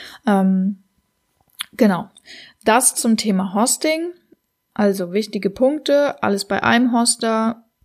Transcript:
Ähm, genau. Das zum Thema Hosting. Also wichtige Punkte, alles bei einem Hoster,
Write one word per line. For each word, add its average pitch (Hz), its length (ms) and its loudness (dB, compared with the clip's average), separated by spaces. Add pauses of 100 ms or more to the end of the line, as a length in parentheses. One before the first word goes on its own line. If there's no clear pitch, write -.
(260)
Ähm, 190 580 0 (920)
genau. 190 360 2 (560)
Das 233 300 2
zum 226 220 2
Thema 190 360 -2
Hosting. 311 600 -2 (600)
Also 196 380 -2
wichtige 202 380 -4
Punkte, 285 760 0
alles 202 220 -2
bei - 180 -4
einem 233 300 2
Hoster, 226 720 -2 (200)